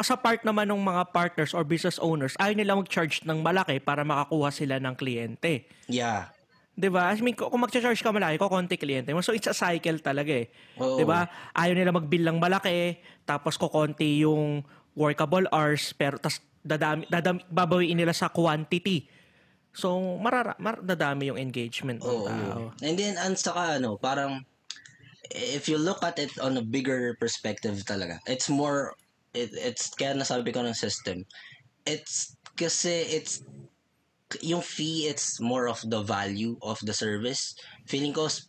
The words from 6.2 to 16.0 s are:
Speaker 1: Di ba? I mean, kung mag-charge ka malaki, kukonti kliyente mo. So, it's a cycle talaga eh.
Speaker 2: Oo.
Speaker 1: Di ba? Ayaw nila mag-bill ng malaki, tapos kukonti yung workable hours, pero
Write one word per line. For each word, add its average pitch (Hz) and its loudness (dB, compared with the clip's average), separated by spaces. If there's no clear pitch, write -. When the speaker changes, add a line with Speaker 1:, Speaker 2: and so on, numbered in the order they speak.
Speaker 1:
Di 185 2
ba? 180 4
I 208 2
mean, 247 2
kung - -2
mag-charge 240 2
ka 220 2
malaki, 180 2
kukonti 185 0
kliyente 135 -2
mo. 180 0
So, 220 2
it's - 0
a 160 0
cycle 170 0
talaga 143 -2
eh. - -12
Speaker 2:
Oo. 131 0
Speaker 1:
Di 151 6
ba? 175 4
Ayaw 175 4
nila 180 4
mag-bill 170 2
ng 165 2
malaki, 175 2
tapos 151 0
kukonti 151 2
yung 151 2
workable 151 2
hours, 151 2
pero 143 0